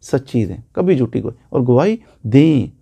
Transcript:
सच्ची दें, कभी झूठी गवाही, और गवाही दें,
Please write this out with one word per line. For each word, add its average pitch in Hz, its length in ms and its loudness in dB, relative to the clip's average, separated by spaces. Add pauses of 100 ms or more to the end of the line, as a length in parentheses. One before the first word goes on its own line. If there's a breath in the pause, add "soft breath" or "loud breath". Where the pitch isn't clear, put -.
सच्ची 127 440 -4
दें, 85 180 -10 (140)
कभी 180 200 0
झूठी 117 240 -2
गवाही, 117 320 -10
और 139 100 0
गवाही 139 360 2 (280 soft breath)
दें, 139 440 2 (120)